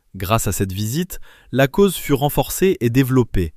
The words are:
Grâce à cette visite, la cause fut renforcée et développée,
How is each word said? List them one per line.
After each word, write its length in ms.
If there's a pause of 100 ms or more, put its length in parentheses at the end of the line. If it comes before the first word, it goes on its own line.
(160)
Grâce 300
à 60
cette 200
visite, 480 (320)
la 160
cause 280
fut 180
renforcée 640
et 80
développée, 680